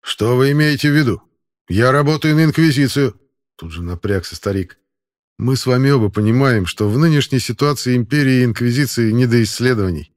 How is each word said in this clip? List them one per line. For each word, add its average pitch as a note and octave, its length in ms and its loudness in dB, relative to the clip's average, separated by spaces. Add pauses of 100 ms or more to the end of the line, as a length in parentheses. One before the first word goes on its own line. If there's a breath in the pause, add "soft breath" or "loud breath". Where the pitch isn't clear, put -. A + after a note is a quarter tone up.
«Что A#2 340 -2
вы C3+ 160 2
имеете D3 400 0
в C#3+ 40 2
виду? B2 260 0 (460)
Я A#2 240 2
работаю D3+ 440 0
на D#3+ 80 4
Инквизицию», C#3+ 760 0 (360)
тут E2 160 -16
же E2+ 120 -12
напрягся F2 520 -6
старик. G2 440 -6 (580)
«Мы B2 180 0
с - 100 -6
вами C3 260 2
оба A2 180 2
понимаем, A2+ 560 0
что G#2 240 -4
в A2+ 80 -2
нынешней D3 420 0
ситуации B2+ 560 -2
империи C3 460 0
и B2 40 2
Инквизиции A#2+ 680 -2
не B2 160 2
до A#2 160 2
исследований. G#2 720 -2